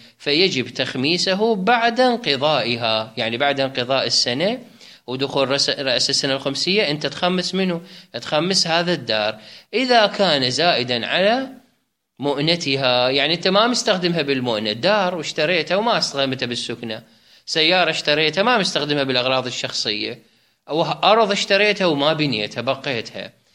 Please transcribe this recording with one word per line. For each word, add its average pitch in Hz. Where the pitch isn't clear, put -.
فيجب 147
تخميسه 175
بعد 226
انقضائها، 127
يعني 117
بعد 139
انقضاء 131
السنة 147
ودخول 131
رس-، 139
رأس 131
السنة 135
الخمسية، 143
أنت 147
تخمس 180
منه، 185
تخمس 165
هذا 170
الدار. 110
إذا 240
كان 156
زائدًا 123
على 208
مؤنتها، 135
يعني 139
أنت 175
ما 202
مستخدمها 185
بالمؤنة، 123
دار 180
واشتريتها 165
وما 220
استخدمتها 135
بالسكنة، 117
سيارة 165
اشتريتها 156
ما 240
مستخدمها 147
بالأغراض 127
الشخصية، 120
أو 156
أرض 190
اشتريتها 196
وما 151
بنيتها، 123
بقيتها، 120